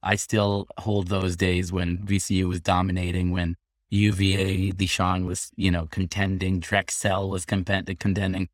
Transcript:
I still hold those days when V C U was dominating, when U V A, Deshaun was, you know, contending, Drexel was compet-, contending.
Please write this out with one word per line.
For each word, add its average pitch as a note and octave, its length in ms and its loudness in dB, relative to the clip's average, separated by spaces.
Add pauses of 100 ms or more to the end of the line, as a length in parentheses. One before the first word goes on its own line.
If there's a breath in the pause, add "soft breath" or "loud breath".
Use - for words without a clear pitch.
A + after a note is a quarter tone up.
I G2 140 0
still G2+ 520 0 (100)
hold G2+ 300 -2
those F#2 260 0
days F2+ 380 0
when F2 320 -2
V G2 140 0
C - 180 -2
U F#2 120 2
was F2+ 120 -2
dominating, F2+ 720 0
when F2 240 -2 (340)
U G#2 220 4
V F#2+ 240 2
A, F#2+ 360 0
Deshaun F#2 520 0
was, F2+ 320 -6
you F#2 140 2
know, E2+ 160 0
contending, F#2+ 720 -2
Drexel G2 720 0
was F#2+ 160 -4
compet-, F#2+ 520 -2
contending. F#2+ 560 0